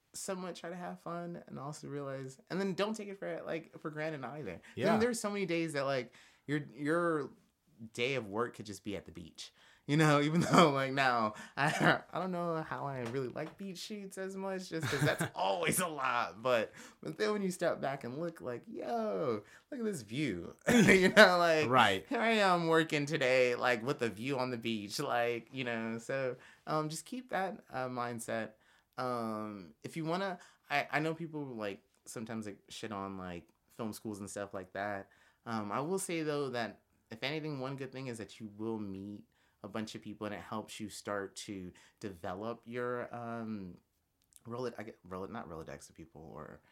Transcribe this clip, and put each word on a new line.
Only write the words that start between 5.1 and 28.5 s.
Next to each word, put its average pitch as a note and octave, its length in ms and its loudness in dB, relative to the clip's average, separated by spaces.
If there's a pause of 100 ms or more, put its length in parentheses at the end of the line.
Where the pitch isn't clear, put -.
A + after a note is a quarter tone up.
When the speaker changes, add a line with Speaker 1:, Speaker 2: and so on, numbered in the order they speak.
Speaker 1:
so G#3 100 -2
many G3+ 160 -2
days E3 260 0
that, C#3 140 0
like, C3 280 -2 (320)
your, D3 140 0 (140)
your D#3 560 0 (640)
day B2 200 0
of A#2 140 -2
work A#2 280 -2
could G#2+ 100 -10
just G2+ 180 -12
be G2+ 120 -4
at E2 100 -10
the F2 60 -16
beach. - 400 -14 (340)
You C#3+ 100 4
know, D3+ 240 8
<laughs> D3 80 2
even E3 140 4
though, D#3 280 8
like, C3+ 220 0
now, B2 420 4 (220)
I, D3+ 460 4 (100)
I - 80 -2
don't F#3 100 -2
know E3+ 380 -2
how C3 180 -6
I C3+ 140 -4
really B2 280 -4
like D#3 300 -8
beach F#3+ 200 -10
shoots G3 400 -10
as F#3+ 180 -8
much, F#3+ 320 -6
just D#3+ 200 -4
'cause C#3 140 0
that's D3+ 280 2
Speaker 2:
<laughs> - 40 -20
Speaker 1:
always F3 460 2
a F#3 80 0
lot. A#2+ 540 0
But, A#2 300 2 (300)
but D#3 160 -8
then G#3+ 140 2
when G#3 100 -2
you F#3+ 80 0
step E3+ 300 0
back C#3 240 -4
and B2 140 -6
look, E3 220 -6
like, B2 280 -8
yo, G3 720 -2 (280)
look C4+ 100 -8
at A3+ 40 -2
this G3 180 -2
view. G#2+ 600 -2
<laughs> - 100 4
You F#3+ 360 10
know, F#3 300 12
like, D#3+ 300 6
Speaker 2:
Right. A2 400 8
Speaker 1:
here A#3+ 120 -2
I A3+ 140 4
am F3+ 340 6
working D#3+ 380 4
today, C3 500 4
like, A#2 280 2
with C#3 180 0
a A#2 60 2
view A#2+ 300 -2
on B2+ 120 0
the B2 80 -2
beach, A2 420 -2
like, A#2+ 520 0
you C3 120 -4
know. A2+ 340 -2
So, C3 380 -4 (300)
um, D#3 220 0
just D#3+ 180 -8
keep B3 240 -12
that, G3 420 -4
uh, C3 160 -4
mindset. A#2+ 640 -4 (480)